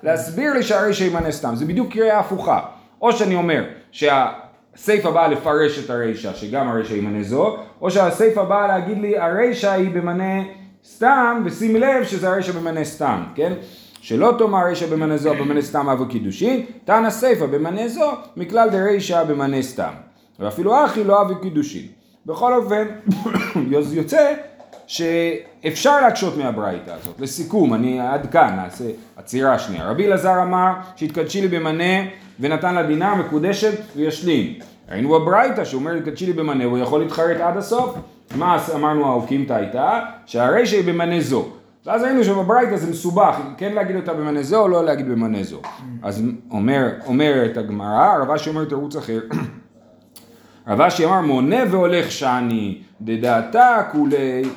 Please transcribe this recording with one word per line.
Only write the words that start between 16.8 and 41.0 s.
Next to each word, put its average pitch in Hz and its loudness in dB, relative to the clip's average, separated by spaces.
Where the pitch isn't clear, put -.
תנא 220 4
סיפא 208 0
במנה 165 -2
זו, 294 0
מכלל 214 2
דרישא 190 0
במנה 139 0
סתם. - -6
ואפילו 180 2
אחי 220 -2
לא 202 6
אבו 185 0
קידושין." 156 -4
בכל 247 0
אופן, 214 0
<coughs> 143 -2
אז 147 -2
יוצא 277 2
שאפשר 170 0
להקשות 190 2
מהברייתא 101 -4
הזאת. 85 -12
לסיכום, 147 0
אני 127 0
עד 135 -4
כאן, 135 4
נעשה 95 -8
עצירה 127 0
שנייה. 92 -6
רבי 151 0
אלעזר 185 2
אמר, 180 2
"שהתקדשי 156 -4
לי 196 0
במנה", 175 0
ונתן 156 -2
לה 170 0
דינר, 160 0
מקודשת 196 0
וישלים. 151 -2
ראינו 117 -4
בברייתא 185 2
שאומר, 131 -6
"התקדשי 156 -6
לי 180 0
במנה", 147 -2
הוא 123 0
יכול 127 0
להתחרט 165 0
עד 175 0
הסוף. 233 -2
מה 170 2
אמרנו, 151 0
האוקימתא 127 0
הייתה? 123 0
שהרישא 180 2
היא 190 2
במנה 170 0